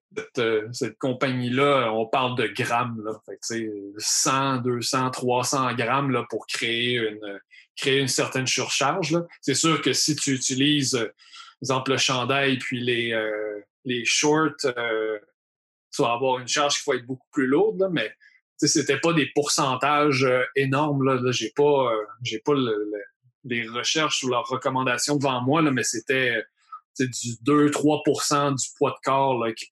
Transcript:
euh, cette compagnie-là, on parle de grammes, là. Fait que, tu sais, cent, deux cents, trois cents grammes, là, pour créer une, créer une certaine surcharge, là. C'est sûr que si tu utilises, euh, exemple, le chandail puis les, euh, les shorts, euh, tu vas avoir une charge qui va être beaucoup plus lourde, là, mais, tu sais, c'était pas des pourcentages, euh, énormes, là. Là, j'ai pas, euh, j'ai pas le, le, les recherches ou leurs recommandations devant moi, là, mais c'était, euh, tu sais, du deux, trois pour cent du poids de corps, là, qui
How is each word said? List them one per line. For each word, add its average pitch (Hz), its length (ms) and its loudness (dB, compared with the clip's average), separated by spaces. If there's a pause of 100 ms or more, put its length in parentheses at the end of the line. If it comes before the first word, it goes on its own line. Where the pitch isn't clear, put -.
(380)
euh, 113 340 0
cette 120 260 -6
compagnie-là, 127 960 0
on 110 140 0
parle 123 300 0
de 113 100 0
grammes, 117 560 -2
là. 110 100 -6 (120)
Fait 98 100 -14
que, - 120 -20
tu 113 180 -4
sais, 107 60 -6 (260)
cent, 135 600 0
deux 120 240 -2
cents, 127 280 -2
trois 123 340 0
cents 127 300 0
grammes, 127 380 0
là, 120 180 0
pour 107 160 -8
créer 120 520 -2
une, 104 420 -6 (360)
créer 135 240 2
une 135 80 2
certaine 131 400 -2
surcharge, 143 640 0
là. 170 140 0 (160)
C'est 131 140 0
sûr 160 260 2
que 127 120 2
si - 220 2
tu 139 180 -2
utilises, 131 640 0
euh, 110 180 -2 (480)
exemple, 131 300 0
le 127 60 2
chandail 135 600 0
puis 123 220 -6
les, 120 340 -2
euh, 107 460 -4 (260)
les 123 200 -4
shorts, 151 600 2
euh, 110 540 -2 (720)
tu - 80 -2
vas 117 120 2
avoir 127 260 0
une 123 80 -10
charge 143 320 0
qui - 100 -4
va 131 60 2
être 120 100 -6
beaucoup 127 260 -12
plus 135 140 0
lourde, 180 340 2
là, 190 120 2
mais, 117 180 -2 (500)
tu 151 60 2
sais, - 20 2
c'était 135 320 2
pas 165 140 2
des 143 220 2
pourcentages, 143 880 2
euh, 127 180 4 (140)
énormes, 139 480 2
là. 131 180 2
Là, 123 100 0
j'ai 113 240 -4
pas, 143 380 4
euh, 107 120 -2 (180)
j'ai 110 160 -6
pas 147 160 2
le, 135 80 2
le, 104 380 -2 (420)
les 117 240 -4
recherches 143 560 -2
ou 127 60 -2
leurs 120 180 0
recommandations 131 680 -2
devant 131 260 0
moi, 147 220 4
là, 147 80 4
mais 120 120 0
c'était, 123 540 0
euh, 107 40 -2 (540)
tu 131 100 0
sais, 127 40 -4
du 117 320 -8
deux, 147 300 4
trois 147 340 2
pour 135 160 2
cent 143 300 2
du 131 160 -2 (100)
poids 131 140 2
de - 120 -14
corps, 135 400 2
là, 113 80 0
qui - 200 -12